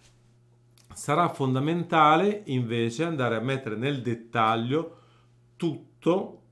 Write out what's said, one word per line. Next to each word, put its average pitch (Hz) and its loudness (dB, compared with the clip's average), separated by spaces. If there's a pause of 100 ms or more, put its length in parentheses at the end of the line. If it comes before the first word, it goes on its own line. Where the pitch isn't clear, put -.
(920)
sarà 160 0
fondamentale 160 2
invece 117 -2
andare 131 0
a 113 -2
mettere 127 -4
nel 131 -2
dettaglio 117 -2 (580)
tutto - -4 (100)